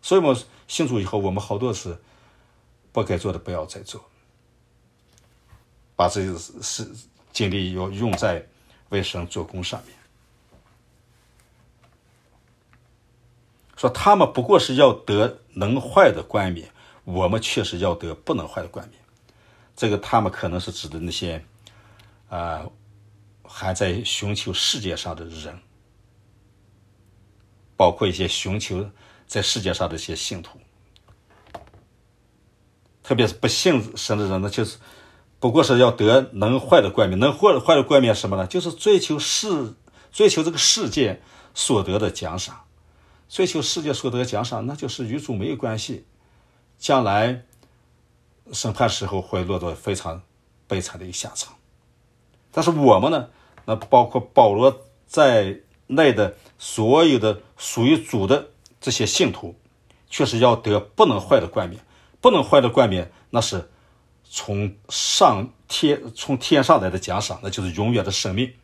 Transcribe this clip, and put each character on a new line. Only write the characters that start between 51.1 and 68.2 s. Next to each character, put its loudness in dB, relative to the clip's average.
下 -10
场。 -12
但 -2
是 2
我 6
们 2
呢， -4
那 -2
包 4
括 -2
保 6
罗 4
在 4
内 4
的 0
所 2
有 6
的 0
属 -2
于 6
主 -4
的 2
这 -4
些 0
信 0
徒， -14
确 0
实 -2
要 6
得 0
不 2
能 0
坏 4
的 -8
冠 -4
冕。 -16
不 8
能 2
坏 6
的 2
冠 4
冕， -4
那 0
是 -6
从 -8
上 2
天， -2
从 -4
天 2
上 4
来 -4
的 -4
奖 -6
赏， -8
那 -8
就 -8
是 -4
永 -2
远 0
的 -6
生 -4